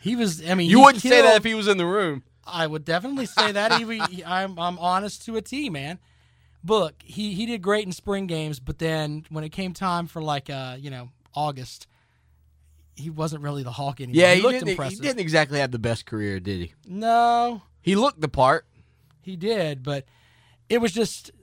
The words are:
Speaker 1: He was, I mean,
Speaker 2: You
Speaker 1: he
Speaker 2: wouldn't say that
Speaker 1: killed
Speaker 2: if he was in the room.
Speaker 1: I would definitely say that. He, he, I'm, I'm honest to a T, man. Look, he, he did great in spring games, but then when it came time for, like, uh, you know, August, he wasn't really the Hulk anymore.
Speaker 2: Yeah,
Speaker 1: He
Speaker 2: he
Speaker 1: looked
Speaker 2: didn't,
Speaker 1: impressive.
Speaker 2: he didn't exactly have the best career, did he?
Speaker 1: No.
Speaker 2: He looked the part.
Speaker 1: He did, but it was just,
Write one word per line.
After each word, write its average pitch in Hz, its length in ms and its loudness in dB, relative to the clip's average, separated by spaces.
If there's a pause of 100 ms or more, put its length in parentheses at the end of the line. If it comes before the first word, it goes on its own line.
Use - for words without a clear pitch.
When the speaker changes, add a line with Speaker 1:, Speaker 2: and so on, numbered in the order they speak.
Speaker 1:
He 233 160 -2
was, 165 300 -2
I 180 80 0
mean, 175 140 2
Speaker 2:
You 202 120 10
Speaker 1:
he 277 40 12
Speaker 2:
wouldn't 262 180 8
say 247 200 8
that - 0 -
Speaker 1:
killed 220 140 8
Speaker 2:
if 208 80 2
he 220 100 -2
was 214 120 -2
in 202 120 2
the 175 80 0
room. 175 380 -2 (220)
Speaker 1:
I 170 200 -4
would 156 180 -8
definitely 233 400 -4
say 214 280 0
that. 220 280 2
He, 233 40 -6 (260)
he, 180 120 -14
I'm, 185 360 -6
I'm 175 200 -4
honest 185 460 -4
to 226 120 -8
a 220 40 -4
T, 269 300 -8
man. 147 280 -10 (640)
Look, 175 400 0
he, 208 300 -8
he 202 140 -4
did 233 160 -6
great 208 240 0
in 180 60 -8
spring 196 340 -6
games, 156 340 -6
but 131 180 -10
then 156 520 -4
when 156 140 -8
it 156 40 -12
came 185 240 -8
time 175 340 -4
for, 165 140 -12
like, 151 300 -6
uh, 131 280 -10
you 143 120 -12
know, 123 180 -14 (260)
August, 143 520 -8 (1080)
he 143 120 -12
wasn't 156 340 -6
really 143 200 -6
the 123 100 -8
Hulk 131 260 -6
anymore. 127 220 2
Speaker 2:
Yeah, 180 120 10
Speaker 1:
He 180 40 6
Speaker 2:
he 190 60 2
Speaker 1:
looked 254 160 4
Speaker 2:
didn't, 190 100 -4
Speaker 1:
impressive. 185 300 -4
Speaker 2:
he 277 80 -6
didn't 254 140 -4
exactly 156 380 0
have 135 120 -2
the 123 80 -8
best 113 260 -4
career, 104 340 -6
did 92 220 -6
he? 85 140 -10 (120)
Speaker 1:
No. 233 760 0 (180)
Speaker 2:
He 190 160 2
looked 254 240 2
the 151 80 -2
part. 135 380 2 (560)
Speaker 1:
He 190 140 -14
did, 165 460 -4
but 139 220 -6 (640)
it 233 140 2
was 220 100 -2
just, - 380 -6 (120)